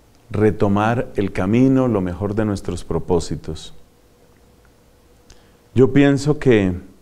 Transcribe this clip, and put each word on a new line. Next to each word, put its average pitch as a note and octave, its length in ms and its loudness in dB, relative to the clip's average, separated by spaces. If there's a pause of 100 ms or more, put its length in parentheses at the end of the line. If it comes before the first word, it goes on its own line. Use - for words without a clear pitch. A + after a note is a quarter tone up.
(320)
retomar G#2+ 840 0
el G2 160 -4
camino, B2+ 560 2
lo G#2+ 140 0
mejor F#2 320 -4
de G#2+ 100 -2
nuestros G2 400 -6
propósitos. E2 880 -6 (2000)
Yo C3 180 4
pienso C#3+ 460 2
que G2+ 340 4 (280)